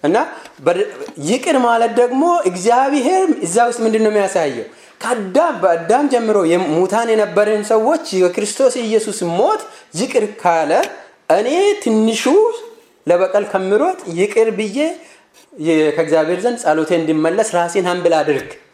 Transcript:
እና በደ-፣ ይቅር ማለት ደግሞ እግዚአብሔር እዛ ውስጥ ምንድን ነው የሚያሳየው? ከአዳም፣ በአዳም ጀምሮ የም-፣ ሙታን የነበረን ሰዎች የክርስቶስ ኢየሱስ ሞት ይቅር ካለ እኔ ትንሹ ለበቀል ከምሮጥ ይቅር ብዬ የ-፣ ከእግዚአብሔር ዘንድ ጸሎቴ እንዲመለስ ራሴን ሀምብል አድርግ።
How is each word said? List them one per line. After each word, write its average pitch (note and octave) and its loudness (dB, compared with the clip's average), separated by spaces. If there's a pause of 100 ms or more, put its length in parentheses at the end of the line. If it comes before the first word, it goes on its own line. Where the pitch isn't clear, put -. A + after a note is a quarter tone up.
እና F#4+ 0 (420)
በደ-፣ F3 0 (360)
ይቅር C4 0
ማለት A#3 2
ደግሞ B3 2 (240)
እግዚአብሔር C4 2 (160)
እዛ F3 -4
ውስጥ A#3+ -2
ምንድን A3 2
ነው G#3+ 2
የሚያሳየው? D#3+ -2 (340)
ከአዳም፣ A#3+ -2
በአዳም F3+ 0
ጀምሮ A3+ 0
የም-፣ E3+ 2
ሙታን A3+ 0
የነበረን G#3 2
ሰዎች A3+ 0 (100)
የክርስቶስ G3+ 0
ኢየሱስ A3 -2 (100)
ሞት C4+ 0 (320)
ይቅር G#3+ -2 (100)
ካለ E3 0 (580)
እኔ G#3 2 (300)
ትንሹ A3 0 (840)
ለበቀል F#3 2
ከምሮጥ G#3 0 (140)
ይቅር G#3 2
ብዬ G#3 -6 (760)
የ-፣ D#3 0
ከእግዚአብሔር D#3+ 0
ዘንድ A#3+ -2
ጸሎቴ D#3 0
እንዲመለስ E3 0
ራሴን F3 -2
ሀምብል F3 0
አድርግ። C#3+ -2 (240)